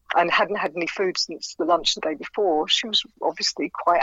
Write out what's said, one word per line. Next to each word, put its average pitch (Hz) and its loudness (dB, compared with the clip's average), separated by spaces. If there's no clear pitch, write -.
and 170 4
hadn't 202 2
had 175 -4
any 170 -4
food 185 -2
since - -6
the 170 -2
lunch 170 2
the - -10
day 156 -2
before, 175 0
she - 0
was 214 0
obviously 160 -2
quite - 2